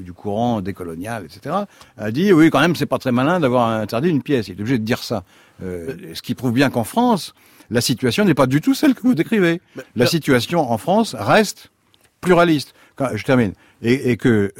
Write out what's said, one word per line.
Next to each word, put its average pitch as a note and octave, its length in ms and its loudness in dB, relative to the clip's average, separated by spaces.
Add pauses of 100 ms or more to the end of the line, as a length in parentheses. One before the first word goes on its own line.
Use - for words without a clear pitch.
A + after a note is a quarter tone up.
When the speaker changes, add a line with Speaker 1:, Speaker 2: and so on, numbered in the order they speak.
Speaker 1:
du F2 120 -16
courant A2 480 -4
décolonial, F#2 640 -10
et - 20 -20
cetera, F#3 380 -8 (320)
a G#2+ 120 -6
dit : « F3+ 220 2
Oui, D#3+ 160 8
quand C#3+ 120 2
même, E3 140 4
c'est D3+ 120 -4
pas B2+ 120 -4
très B2+ 140 -2
malin C#3+ 280 2
d'avoir B2 280 2
interdit A2+ 400 -2
une C#3+ 140 0
pièce. » C3 260 -2
Il G2 40 -12
est F2+ 80 -12
obligé A#2+ 180 -2
de A2 60 -4
dire A#2 180 -2
ça. G#2 200 -6 (400)
Euh, F2 380 -8
Speaker 2:
Mais E2 140 -18
Speaker 1:
ce - 80 -14
qui A#2+ 120 -6
prouve B2 180 -2
bien B2+ 180 2
qu'en A#2 140 -2
France, A3+ 500 -2 (360)
la G#3 100 0
situation B2+ 440 0
n'est F3 100 4
pas C3+ 120 2
du C3+ 140 0
tout C4+ 140 0
celle C#4 200 2
que - 60 -8
vous B3 140 2
décrivez. E3+ 460 0 (140)
Speaker 2:
Mais D#3+ 80 -14 (140)
Speaker 1:
La A#2+ 80 2
Speaker 2:
mais - 20 4
Speaker 1:
situation C#3+ 640 0
en A2+ 80 0
France F#3+ 400 -2
reste D#3 520 0 (500)
pluraliste. E3+ 540 2 (200)
Quand, C3+ 200 -4
je G#2 100 -6
termine. B2 280 2 (300)
Et, B2 280 2
et A#2 60 0
que, G#2+ 420 2